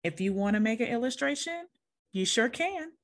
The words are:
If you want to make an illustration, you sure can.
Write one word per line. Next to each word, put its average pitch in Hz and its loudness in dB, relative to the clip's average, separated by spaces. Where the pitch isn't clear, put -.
If - -4
you 190 2
want 202 2
to 214 2
make 220 2
an 233 2
illustration, 277 -2
you 190 0
sure 226 4
can. 330 -4